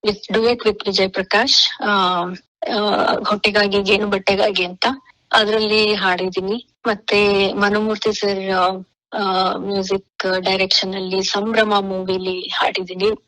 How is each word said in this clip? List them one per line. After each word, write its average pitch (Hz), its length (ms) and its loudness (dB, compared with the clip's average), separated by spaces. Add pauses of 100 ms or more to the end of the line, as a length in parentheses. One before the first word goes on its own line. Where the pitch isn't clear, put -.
with, 208 120 -2 (140)
duet 226 260 2
with 208 280 -2
ವಿಜಯ್ 190 240 0
ಪ್ರಕಾಶ್, 202 720 0
ಆ, 220 80 -2 (840)
ಆ, 208 380 0
ಹೊಟ್ಟೆಗಾಗಿ 202 680 2
ಗೇಣು 202 260 2
ಬಟ್ಟೆಗಾಗಿ 196 580 0
ಅಂತ, 180 200 -6 (480)
ಅದ್ರಲ್ಲಿ 214 600 2
ಹಾಡಿದೀನಿ. 190 760 -2 (200)
ಮತ್ತೆ 202 680 2
ಮನುಮೂರ್ತಿ 208 680 0
ಸರ್, 190 320 -2
ಆ, 185 160 2 (460)
ಆ, 190 440 0
ಮ್ಯೂಸಿಕ್ 190 840 -2
ಡೈರೆಕ್ಷನ್ 190 540 0
ಅಲ್ಲಿ 190 280 -2
ಸಂಭ್ರಮ 214 560 0
ಮೂವಿಲಿ 185 600 -4
ಹಾಡಿದೀನಿ. 185 720 -2 (180)